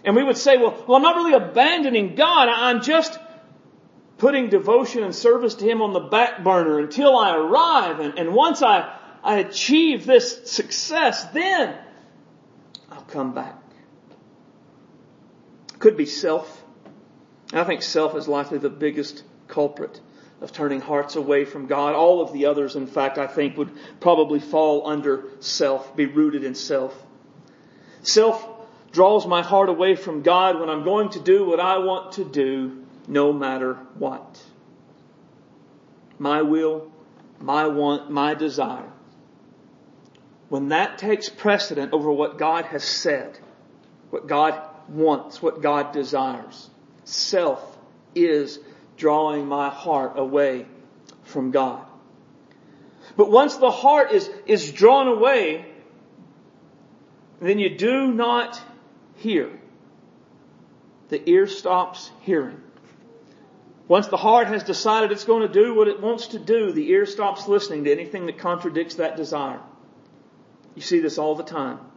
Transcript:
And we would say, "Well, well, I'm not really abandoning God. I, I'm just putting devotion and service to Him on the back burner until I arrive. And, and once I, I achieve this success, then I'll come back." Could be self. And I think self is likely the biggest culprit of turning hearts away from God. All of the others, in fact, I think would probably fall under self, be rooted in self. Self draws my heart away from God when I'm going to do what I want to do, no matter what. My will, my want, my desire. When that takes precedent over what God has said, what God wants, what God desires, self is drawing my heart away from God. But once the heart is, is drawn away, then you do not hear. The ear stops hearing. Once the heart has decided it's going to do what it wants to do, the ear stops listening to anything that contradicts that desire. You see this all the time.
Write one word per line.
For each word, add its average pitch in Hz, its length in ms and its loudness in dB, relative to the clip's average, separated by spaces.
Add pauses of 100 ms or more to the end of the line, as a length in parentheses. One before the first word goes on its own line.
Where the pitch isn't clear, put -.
And 202 100 2
we 254 80 6
would 269 160 0
say, 277 180 6
"Well, 233 300 0
well, 247 100 6
I'm 269 60 8
not 339 140 6
really 339 180 4
abandoning 240 800 2
God. 311 340 4
I, 233 220 0
I'm 240 100 0
just 320 380 0 (1000)
putting 262 300 2
devotion 214 540 2
and 185 120 -6
service 233 420 2
to 202 120 -2
Him 226 140 0
on 202 100 -2
the 180 80 -2
back 214 440 -2
burner 170 340 2
until 254 400 4
I 190 180 2
arrive. 170 640 2
And, 147 180 -6
and 170 160 -4
once 294 280 2
I, 202 340 2 (260)
I 208 160 0
achieve 254 680 0
this - 440 4
success, - 760 -2 (100)
then 339 420 0 (1120)
I'll - 120 -20
come 131 320 -8
back." - 260 -12 (2250)
Could 214 180 4
be 143 80 -2
self. - 580 -6 (840)
And 160 100 -2
I 175 40 0
think 175 180 -4
self 156 320 -2
is 151 120 -8
likely 143 300 -4
the 139 140 -4
biggest 147 540 -6 (240)
culprit - 520 -6 (400)
of - 120 -16
turning 139 280 -6
hearts 143 360 -4
away 143 280 0
from 135 220 -12
God. 143 280 -2
All 170 280 4
of 143 100 -6
the 143 140 -2
others, 143 280 -2
in 135 120 -8
fact, 135 320 -2
I 139 80 -4
think 143 320 -4
would 143 140 -6 (260)
probably 151 420 4
fall 151 460 0
under 143 380 -2 (160)
self, - 540 -2
be 147 120 0
rooted 143 380 0
in 127 100 -8
self. 131 400 -4 (1080)
Self 226 440 2 (460)
draws 190 340 4
my 175 160 0
heart 196 260 2
away 180 280 2
from 160 260 -10
God 180 360 4
when 160 120 -6
I'm 151 140 -6
going 202 260 0
to 175 100 -12
do 190 240 4
what 170 160 0
I 185 180 0
want 185 340 -4
to 190 120 -6
do, 135 600 -4 (220)
no 143 260 2
matter 131 420 -4 (240)
what. 131 420 -10 (1800)
My 147 240 -2
will, 156 480 -2 (480)
my 147 280 -2
want, 147 440 -2
my 147 240 -2
desire. 135 560 -6 (1600)
When 139 200 -6
that 160 300 -2
takes 208 300 -4
precedent 202 640 -2
over 151 180 0
what 147 280 -2
God 165 280 -2
has 113 160 -10
said, - 560 -4 (720)
what - 160 -10
God 156 340 0 (280)
wants, 151 540 -2
what 156 180 -4
God 147 320 -2
desires, 131 800 -6 (340)
self - 720 -4 (360)
is 151 440 0 (380)
drawing 151 500 0
my 143 240 -4
heart 135 480 -4
away 135 480 -2 (560)
from 131 300 -6
God. 131 340 -2 (1300)
But 208 140 4
once 277 260 6
the 254 140 4
heart 285 400 4
is, 202 180 2 (180)
is 156 260 0
drawn 262 360 6
away, 220 560 0 (1800)
then 190 180 2
you 170 200 -2
do 254 340 0
not 240 480 -2 (560)
hear. 185 340 -2 (1600)
The 151 220 -4
ear 185 160 6
stops - 640 -4 (100)
hearing. 135 400 -4 (1300)
Once 202 200 4
the 190 100 -4
heart 208 300 4
has 208 160 -6
decided 214 480 -2
it's 202 120 -8
going 226 220 2
to - 60 -6
do 226 220 4
what 214 140 4
it 202 140 -4
wants 226 260 -4
to 220 100 -12
do, 202 340 -2
the 156 180 -4
ear 196 160 4
stops 202 420 -4
listening 175 360 -2
to 143 80 2
anything 170 340 -4
that 160 120 -10
contradicts 170 580 -6
that 160 200 -4
desire. 139 440 -8 (1120)
You - 80 -18
see 170 180 0
this 156 160 -4
all 151 180 -2
the 160 80 -8
time. 135 360 -10 (180)